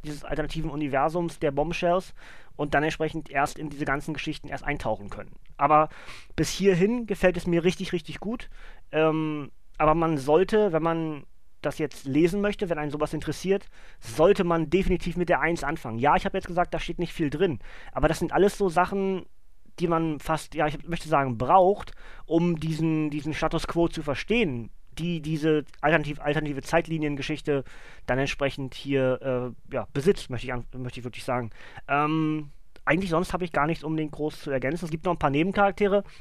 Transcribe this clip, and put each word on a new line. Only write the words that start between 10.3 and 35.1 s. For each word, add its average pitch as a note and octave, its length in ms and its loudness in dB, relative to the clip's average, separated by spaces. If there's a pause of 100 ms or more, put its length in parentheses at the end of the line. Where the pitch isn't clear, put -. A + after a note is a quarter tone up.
wenn D#3+ 120 2
man D#3+ 400 -2 (380)
das C#3+ 160 -4
jetzt - 280 -4
lesen E3 340 4
möchte, G3+ 300 -2
wenn D#3+ 100 -2
einen D3 120 -2
sowas D3 220 -2
interessiert, E3+ 520 -2 (340)
sollte E3+ 460 4
man E3 240 2
definitiv F3 480 2
mit F3 100 0
der D3+ 140 4
eins E3 240 0
anfangen. C3+ 340 -4
Ja, C#3+ 160 6
ich F#3 80 2
habe F#3+ 140 -2
jetzt F#3 100 -6
gesagt, E3+ 260 0
da D#3+ 60 -2
steht E3+ 200 -6
nicht E3+ 120 -2
viel D#3 180 0
drin, D3+ 300 0 (320)
aber C3+ 160 2
das D#3 120 2
sind E3 120 -2
alles F#3+ 260 4
so G3+ 120 2
Sachen, F#3+ 560 2 (540)
die E3+ 80 0
man E3 320 2
fast, - 360 -2
ja, D3+ 120 4
ich - 200 -4
möchte D#3+ 220 -6
sagen, C3+ 280 2
braucht, F3+ 540 6 (340)
um E3+ 360 2
diesen, D#3 480 0
diesen D3+ 240 -4
Status D#3+ 340 0
quo E3+ 220 2
zu E3 140 -6
verstehen, D3 680 0 (280)
die E3 240 -2
diese D3+ 420 2 (160)
alternativ-, D3 400 0
alternative D3 420 -2
Zeitliniengeschichte D3+ 1040 0 (420)
dann B2+ 140 0
entsprechend C3+ 540 -2
hier, B2+ 800 0 (180)
äh, - 20 -12
ja, G#2+ 200 -4
besitzt, D#3 360 2
möchte B2+ 180 -6
ich C3 60 -4
an-, A#2+ 120 -4 (100)
möchte B2+ 240 -8
ich A#2+ 60 -10
wirklich - 180 -10
sagen. B2 280 -2 (360)
Ähm, D3+ 640 0 (320)
eigentlich F3 260 0
sonst D#3+ 220 0
habe F3+ 140 -2
ich - 80 -8
gar C#3+ 120 2
nichts D#3 200 -2
unbedingt D#3 260 -2
groß D3+ 300 -4
zu D3 100 -6
ergänzen. C3+ 340 -2
Es D#3 60 -6
gibt D#3+ 140 -4
noch F3+ 80 2